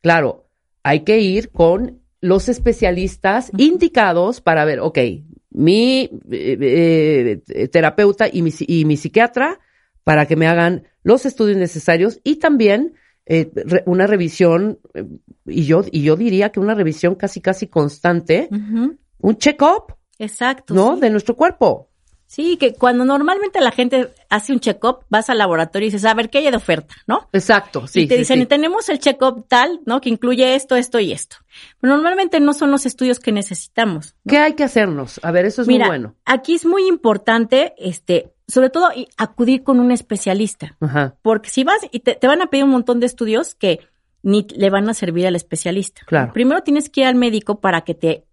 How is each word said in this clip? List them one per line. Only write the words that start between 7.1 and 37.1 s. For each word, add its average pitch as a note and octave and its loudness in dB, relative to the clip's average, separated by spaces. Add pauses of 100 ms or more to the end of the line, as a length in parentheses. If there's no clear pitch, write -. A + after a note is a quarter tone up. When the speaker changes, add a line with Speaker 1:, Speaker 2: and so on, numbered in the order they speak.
Speaker 1:
eh, G#2 -4
terapeuta G3+ 2
y F3+ -4
mi D#3 0
si-, - -8
y D#3+ 0
mi D3+ 2
psiquiatra A#3+ -2 (440)
para D3+ 2
que D#3+ 0
me D#3+ 2
hagan E3+ 2 (200)
los B3 2
estudios G#3 0
necesarios F3 0
y D4+ 0
también, C#4 2 (320)
eh, D#3+ 0
re-, F3+ 0
una F#3 2
revisión, F3+ 0 (140)
eh, F#2 -10 (400)
y A2 -2
yo, E3 4
y D3+ -2
yo D#3 4
diría G3+ 0
que G3+ -6
una G#3 0
revisión F3+ -2
casi, G3 -6
casi F#3 -4
constante, E3+ 0
Speaker 2:
Ujú. A3 -4 (220)
Speaker 1:
un G#3+ 0
check-up, D4+ 0 (240)
Speaker 2:
Exacto, A#3+ -6
Speaker 1:
¿no? A3 2
Speaker 2:
sí. F#4 -4
Speaker 1:
De A#3+ 2
nuestro G#3+ -2
cuerpo. D#4 0 (360)
Speaker 2:
Sí, E4+ -4
que B3 0
cuando B3 2
normalmente F4 0
la B3 2
gente B3+ -2 (200)
hace G#3+ -2
un B3 0
check-up, A3+ -2
vas A3 0
al A#3+ 0
laboratorio F#3+ -2
y G#3 -4
dices, G3+ -6
"A A3 4
ver, A3+ 2
¿qué C#4+ 2
hay D4 2
de A#3+ 0
oferta?", - -4 (100)
¿no? - -4
Speaker 1:
Exacto, G3 0
sí, F3 -2
Speaker 2:
Y D3+ 0
te B3 2
Speaker 1:
sí, B3 2
Speaker 2:
dicen, C4 0
Speaker 1:
sí. B3+ 2
Speaker 2:
"Y - 2
tenemos E4 -2
el D4 -2
check-up C4 -2
tal, D4 0
¿no? B3 -2
Que B3+ -4
incluye B3 0
esto, C4+ -2
esto B3 -2
y F#3 -2
esto". - -12 (440)
Pero B3+ 2
normalmente E4+ 0
no C#4+ 4
son C#4+ 0
los C#4 0
estudios B3 -2
que B3 -4
necesitamos, G3 -6
¿no? G#3 -4
Speaker 1:
¿Qué C#4+ 4
hay D4+ 2
que D4+ -2
hacernos? F3 -2
A E3+ -4
ver, F3+ 2
eso G#3 -4
es A3+ 0
Speaker 2:
Mira, B3 4
Speaker 1:
muy F#3+ 2
bueno. G#2+ -12 (100)
Speaker 2:
aquí C4+ 0
es E4 -6
muy F#4 0
importante, A3+ 0